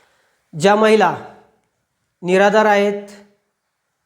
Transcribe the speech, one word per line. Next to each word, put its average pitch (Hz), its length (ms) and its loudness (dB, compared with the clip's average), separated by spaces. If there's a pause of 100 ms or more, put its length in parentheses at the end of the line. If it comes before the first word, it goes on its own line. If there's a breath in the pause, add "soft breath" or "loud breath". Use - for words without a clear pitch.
(540)
ज्या 180 220 0
महिला 214 380 2 (1080)
निराधार 202 440 0
आहेत, 202 400 -2 (1000)